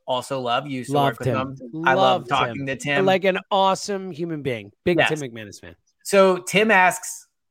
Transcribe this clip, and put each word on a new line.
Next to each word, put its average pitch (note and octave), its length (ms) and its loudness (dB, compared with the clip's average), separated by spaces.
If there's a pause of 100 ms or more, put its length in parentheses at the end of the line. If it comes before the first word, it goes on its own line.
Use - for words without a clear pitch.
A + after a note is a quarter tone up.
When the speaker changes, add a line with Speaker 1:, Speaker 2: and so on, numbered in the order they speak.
Speaker 1:
also C3 340 -4
love, B2 260 -2
used C3 240 -8
to C#3 60 -2
Speaker 2:
Love C#3 160 2
Speaker 1:
work - 80 -16
with B2+ 80 -2
Speaker 2:
Tim. B2+ 80 0
Speaker 1:
him. C3+ 500 -8
I - 80 4
love F#3 280 2
Speaker 2:
Love B2+ 60 -16
Speaker 1:
talking B2+ 380 -2
Speaker 2:
Tim. - 0 -
Speaker 1:
to C3+ 100 -4
Tim. C#3+ 300 -2
Speaker 2:
Like F#3+ 180 2
an F#3+ 140 2 (120)
awesome F#3+ 600 0
human D#3+ 320 -8
being. A2+ 280 -6 (140)
Big E3+ 140 2
Speaker 1:
Yes. C#3+ 100 4
Speaker 2:
Tim D#3 120 -2
McManus A2+ 400 -12
fan. E2+ 140 -18 (280)
Speaker 1:
So F#3+ 360 4
Tim G3+ 320 0
asks F#3 560 2 (240)